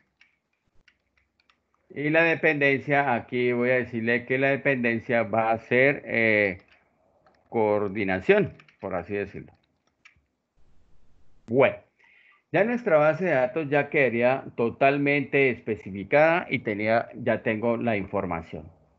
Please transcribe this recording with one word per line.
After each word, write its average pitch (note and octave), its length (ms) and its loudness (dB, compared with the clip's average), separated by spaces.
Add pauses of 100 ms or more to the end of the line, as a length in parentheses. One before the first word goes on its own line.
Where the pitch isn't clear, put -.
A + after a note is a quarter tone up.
(1900)
Y D3 220 -6
la E3 120 4
dependencia, C#3+ 880 2
aquí B2 380 -2
voy A#2+ 200 0
a B2+ 80 2
decirle A#2+ 460 -2
que B2+ 120 -2
la C3+ 140 2
dependencia A#2+ 720 0
va A2+ 280 0
a A2+ 60 0
ser, C3+ 480 2
eh, G#2 540 2 (880)
coordinación, G#2 1040 0 (260)
por F#2+ 140 -10
así F2+ 220 -8
decirlo. F#2+ 360 -10 (2000)
Bueno, A#2 300 2 (720)
ya E3+ 120 2
nuestra A3 340 0
base D3+ 280 2
de F3 60 0
datos C3+ 380 -2
ya C#3+ 200 0
quedaría B2+ 540 0 (120)
totalmente C#3 960 0
especificada A#2 1000 0
y C3 120 -4
tenía, A2 560 -2
ya A#2 260 -2
tengo A#2 340 -2
la A#2 220 -2
información, F2 720 -6 (300)